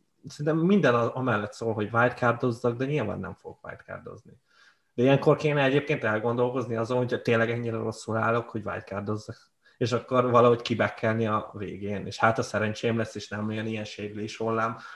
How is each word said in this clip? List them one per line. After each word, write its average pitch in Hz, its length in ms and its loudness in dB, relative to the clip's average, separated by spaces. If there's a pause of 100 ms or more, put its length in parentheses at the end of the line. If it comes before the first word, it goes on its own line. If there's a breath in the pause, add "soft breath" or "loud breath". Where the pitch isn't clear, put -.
(280)
szerintem 156 380 0
minden 170 280 6
a-, 117 220 0
amellett 110 360 0
szól, 113 200 -4
hogy 107 200 -2
wildcardozzak, 120 840 2
de 127 80 -4
nyilván 120 340 -2
nem 90 220 -8
fogok - 260 -18
wildcardozni. - 640 -16 (640)
De 120 80 0
ilyenkor 139 340 6
kéne 147 280 2
egyébként 139 400 0
elgondolkozni 120 720 0
azon, 113 200 -2
hogy 123 260 -2
tényleg 113 280 2
ennyire 117 260 -4
rosszul 110 400 -4
állok, 117 320 0
hogy 107 160 -8
wildcardozzak. 101 880 -8 (240)
És 120 160 0
akkor 123 380 2
valahogy 120 320 6
kibekkelni 110 640 0
a 107 260 -2
végén. 98 540 -8
És 95 120 -10
hát 113 200 4
a 123 40 0
szerencsém 107 540 -2
lesz, 110 180 -4
és 104 140 -10
nem 107 200 -6
olyan 110 180 -6
ilyen 110 180 -6
sérülés 104 520 -10
hullám, 113 400 0 (200 loud breath)